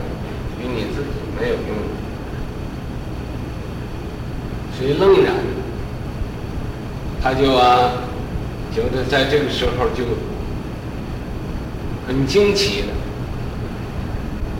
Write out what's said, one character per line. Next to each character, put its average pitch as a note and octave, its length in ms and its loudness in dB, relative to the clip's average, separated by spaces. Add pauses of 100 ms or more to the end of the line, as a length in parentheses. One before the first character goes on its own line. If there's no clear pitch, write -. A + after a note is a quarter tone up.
(600)
与 B2 60 -4
你 A2+ 260 -2
自 - 80 -2
己 - 60 -4 (320)
没 A#2+ 100 0
有 - 60 2
用， - 80 -2 (3250)
所 B2+ 100 -2
以 C#3 120 4
楞 G4 240 10
然， - 100 4 (1900)
他 C3 140 2
就 C3+ 220 6
啊， B2 340 8 (840)
觉 A2+ 120 2 (120)
得 C3 140 0
在 C3+ 160 6
这 D3 140 6
个 C3 100 2
时 A#2+ 160 0
候 A#2+ 300 2
就 B2 100 0 (2000)
很 C3 200 2
惊 G3+ 260 6
奇 - 280 2
了， - 120 -2 (1700)